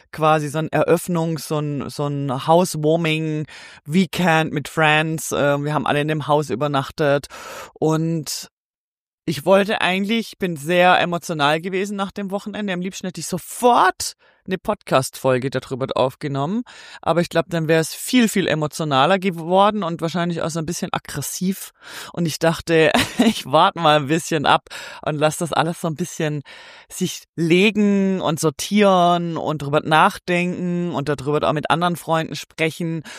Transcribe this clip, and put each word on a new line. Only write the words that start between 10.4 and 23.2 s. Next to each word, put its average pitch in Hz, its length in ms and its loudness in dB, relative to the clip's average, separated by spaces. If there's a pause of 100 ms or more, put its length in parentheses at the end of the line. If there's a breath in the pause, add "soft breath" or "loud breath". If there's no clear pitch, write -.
sehr 175 460 4
emotional 160 580 0
gewesen 196 380 -4
nach 196 140 -4
dem 196 200 -8
Wochenende. 202 400 -6
Am 175 80 -4
liebsten 185 280 -8
hätte 175 120 -10
ich 151 80 -10
sofort - 880 0 (320 soft breath)
eine 185 100 -4
Podcast-Folge 131 920 -2
darüber 127 460 -6
aufgenommen. 139 680 -2 (380 loud breath)
Aber 165 200 0
ich 165 80 -2
glaub, 165 200 0
dann 165 180 -2
wäre 160 140 4
es - 120 -6
viel, 247 340 2
viel - 200 0
emotionaler 156 720 2
geworden 190 640 0
und 165 180 -6
wahrscheinlich 170 400 -2
auch 165 80 -2
so 160 100 -4
ein 156 60 -4
bisschen 170 280 -6
aggressiv. - 800 -6 (420 loud breath)
Und 170 120 -2
ich 151 140 -4
dachte, 165 520 2 (160)
<laughs> - 120 -10
ich 226 260 2